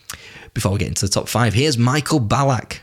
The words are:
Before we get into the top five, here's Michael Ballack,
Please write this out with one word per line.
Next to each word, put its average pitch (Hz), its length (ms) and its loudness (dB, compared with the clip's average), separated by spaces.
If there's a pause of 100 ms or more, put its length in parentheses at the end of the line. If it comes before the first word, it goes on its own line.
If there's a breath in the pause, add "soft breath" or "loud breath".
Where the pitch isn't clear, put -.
(560 loud breath)
Before 101 160 0
we 101 80 0
get 80 80 -2
into 90 180 -2
the 95 60 0
top - 160 -2
five, 110 260 2
here's 131 240 2
Michael 139 420 2
Ballack, 123 640 0